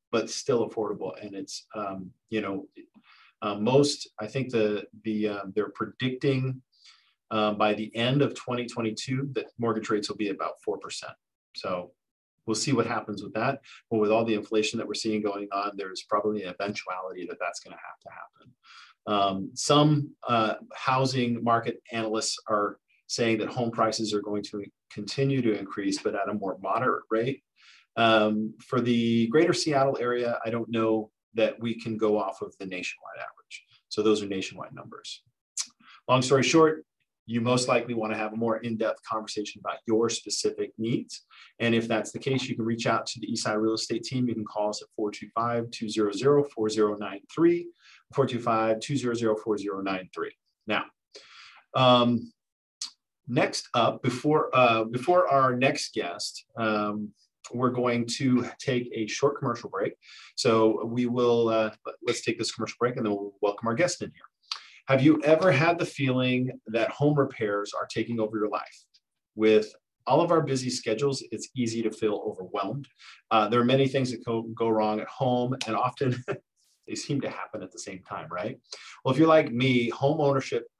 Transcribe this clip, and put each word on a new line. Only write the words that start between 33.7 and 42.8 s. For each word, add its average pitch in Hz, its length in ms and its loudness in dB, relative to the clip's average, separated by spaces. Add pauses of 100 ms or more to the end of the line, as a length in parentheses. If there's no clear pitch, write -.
So 107 140 -2
those 107 180 4
are 98 60 -4
nationwide 92 460 -8
numbers. - 500 -16 (840)
Long 127 140 4
story 131 220 4
short, 160 420 6 (400)
you 117 140 -2
most 123 300 2
likely 123 240 0
wanna 113 240 -2
have 107 160 -4
a - 20 -10
more 113 220 0
in-depth 110 480 -4
conversation 107 580 -8
about 98 140 -6 (100)
your 113 220 2
specific - 680 -4
needs. - 480 -4 (340)
And 117 140 2
if 113 140 2
that's 110 240 -2
the 117 80 -10
case, 131 300 -2
you 120 60 -6
can 113 100 -2
reach 117 200 -2